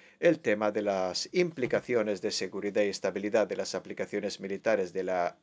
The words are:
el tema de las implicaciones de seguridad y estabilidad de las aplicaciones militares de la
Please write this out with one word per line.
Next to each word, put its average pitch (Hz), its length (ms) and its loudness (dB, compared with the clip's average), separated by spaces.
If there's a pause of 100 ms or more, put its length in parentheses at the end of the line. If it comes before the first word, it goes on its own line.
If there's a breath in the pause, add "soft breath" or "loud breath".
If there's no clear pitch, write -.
(200 loud breath)
el 160 200 6
tema 107 320 2
de 107 100 0
las 95 520 0
implicaciones 120 880 0
de 104 80 -2
seguridad 101 500 -2
y 104 60 4
estabilidad 101 580 0
de 95 120 -6
las 95 180 -6
aplicaciones 98 640 -6
militares 98 520 0
de 92 120 -4
la 90 400 0